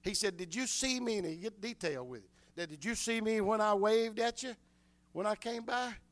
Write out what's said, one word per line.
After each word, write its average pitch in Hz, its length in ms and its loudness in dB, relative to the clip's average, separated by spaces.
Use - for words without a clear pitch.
He 214 120 -2
said, 190 220 0
"Did 170 180 -8
you 247 140 0
see 262 320 0
me?" 226 200 0
And 175 80 -2
he 160 100 -4
get 214 240 -8
detail 165 440 -4
with 120 200 -12
it. - 40 -20
That, 165 140 -6
"Did 151 140 -12
you 220 120 0
see 226 260 0
me 220 180 2
when 214 220 4
I 214 120 6
waved 220 460 4
at 233 240 0
you 254 100 -6
when 185 120 -2
I 214 100 2
came 233 280 -6
by?" 247 300 -2